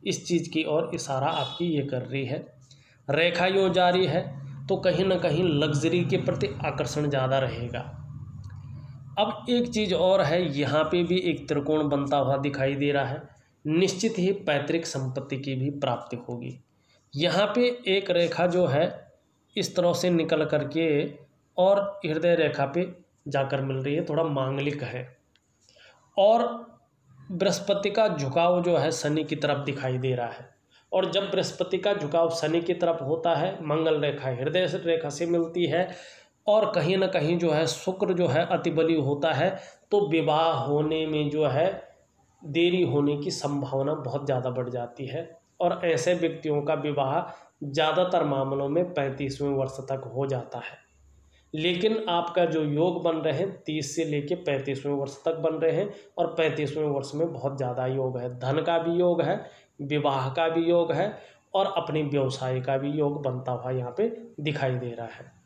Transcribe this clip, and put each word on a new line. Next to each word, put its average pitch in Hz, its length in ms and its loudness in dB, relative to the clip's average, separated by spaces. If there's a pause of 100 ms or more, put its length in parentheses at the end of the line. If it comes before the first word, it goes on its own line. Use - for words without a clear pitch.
इस - 220 -4
चीज़ 170 220 0
की 160 140 -2
ओर 160 300 0
इशारा 135 340 -2
आपकी 160 380 -4
ये 156 160 0
कर 127 200 -4
रही 135 240 -4
है। 135 280 -8 (560)
रेखा 170 360 2
यूँ 190 240 4
जा 180 200 4
रही 185 160 4
है, 160 400 -2 (220)
तो 190 100 2
कहीं 180 280 2
ना 190 100 2
कहीं 170 280 2
लग्जरी 156 640 2
के 190 120 0
प्रति - 300 0 (180)
आकर्षण 147 440 -2
ज़्यादा 135 300 2
रहेगा। 120 400 -4 (1400)
अब 226 300 0
एक 240 240 2
चीज़ 208 220 0
और 185 260 4
है, 160 360 2
यहाँ 143 260 2
पे 175 200 2
भी 175 140 2
एक 165 300 -2
त्रिकोण 147 420 2
बनता 139 280 2
हुआ 135 200 2
दिखाई 135 380 0
दे 143 160 0
रहा 139 140 2
है, 139 300 -8 (320)
निश्चित 180 500 2
ही 180 140 2
पैतृक 160 540 -2
संपत्ति 131 520 -6
की 135 180 -6
भी 131 140 -2
प्राप्ति 123 480 -4 (120)
होगी। 123 300 -10 (560)
यहाँ 170 320 2
पे 240 400 2
एक 190 240 2
रेखा 170 360 2
जो 180 180 2
है 151 460 0 (460)
इस - 180 -2
तरह 175 180 4
से 180 160 2
निकल 160 360 2
करके 151 680 0 (440)
और 196 480 4
हृदय 160 300 4
रेखा 147 300 2
पे 175 300 -2 (320)
जाकर 135 340 0
मिल 135 160 -2
रही 139 180 -2
है, 170 100 0
थोड़ा 156 180 0
मांगलिक 143 600 -2
है। 127 340 -10 (1000)
और 233 480 4 (680)
बृहस्पति 196 580 0
का 214 180 2
झुकाव 170 560 2
जो 175 140 4
है 147 140 2
शनि 151 320 0
की 151 120 -4
तरफ 143 220 0
दिखाई 131 400 -4
दे 127 180 0
रहा 120 120 -2
है, - 280 -14 (380)
और 185 180 2
जब 196 200 -2
बृहस्पति 185 460 -2
का 202 160 0
झुकाव 165 360 2
शनि 165 320 0
की 175 120 -2
तरफ 170 280 0
होता 160 340 0
है, 175 300 -2
मंगल 156 340 2
रेखा 139 300 -2
हृदय 147 360 0
रेखा 165 440 -2
से 143 160 -4
मिलती 170 400 0
है, 170 300 0 (520)
और 208 240 4
कहीं 175 260 2
ना 190 100 2
कहीं 175 300 2
जो 170 140 2
है 156 160 2
शुक्र 185 460 -2
जो 175 140 2
है 156 180 2
अति 175 260 0
बली 160 300 2
होता 143 300 0
है, 175 280 0 (320)
तो 202 180 4
विवाह 160 420 4
होने 151 540 0
में 151 240 0
जो 151 160 2
है 156 500 0 (500)
देरी 170 380 2
होने 143 340 2
की 143 140 -4
संभावना 139 600 -2
बहुत 139 320 -6
ज़्यादा 131 240 0
बढ़ 123 200 -4
जाती 120 360 -8
है। 151 320 -10 (240)
और 175 220 0
ऐसे 165 300 2
व्यक्तियों 160 480 0
का 151 120 0
विवाह 143 760 -2 (160)
ज़्यादातर 160 600 2
मामलों 139 460 0
में 175 240 0
पैंतीसवें 139 560 -2
वर्ष 135 280 -2
तक 131 380 -6
हो 135 100 -2
जाता 127 320 -6
है। - 280 -14 (680)
लेकिन 180 540 0
आपका 175 360 2
जो 160 180 0
योग 160 400 0
बन 165 120 2
रहे 156 180 0
हैं 190 300 -4
तीस 156 320 -6
से 165 100 0
लेके 147 300 -2
पैंतीसवें 139 580 -2
वर्ष 139 320 -6
तक 165 100 2
बन 156 200 0
रहे 160 160 2
हैं, 190 220 -2 (240)
और 170 100 0
पैंतीसवें 151 560 0
वर्ष 139 320 -2
में 156 180 0
बहुत 135 240 -4
ज़्यादा 127 300 -2
योग 131 300 -2
है, 123 220 -8
धन 135 220 0
का 170 160 2
भी 170 220 0
योग 175 220 4
है, 170 280 -2 (320)
विवाह 139 480 0
का 165 180 0
भी 165 180 2
योग 170 260 4
है, 190 280 0 (340)
और 190 240 2
अपने 156 260 -2
व्यवसाय 131 580 0
का 135 160 0
भी 143 140 -2
योग 147 320 0
बनता 127 280 -2
हुआ 123 200 -4
यहाँ 123 260 -4
पे 226 240 -2 (180)
दिखाई 147 320 -2
दे 123 180 -4
रहा 117 180 -8
है। - 240 -18 (140)